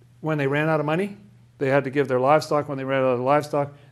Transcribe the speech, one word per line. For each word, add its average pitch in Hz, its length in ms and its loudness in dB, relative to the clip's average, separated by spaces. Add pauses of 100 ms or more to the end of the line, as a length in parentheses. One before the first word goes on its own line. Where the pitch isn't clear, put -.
(200)
when 156 180 -4
they 139 100 0
ran 147 200 0
out 156 120 2
of 147 60 -2
money, 185 300 -2 (440)
they 139 100 0
had 135 160 4
to 131 60 -6
give 139 160 0
their 127 120 0
livestock. 147 480 2
When 143 100 -8
they 135 60 -8
ran 135 200 0
out 131 100 2
of 120 80 -2
livestock, 143 500 0 (200)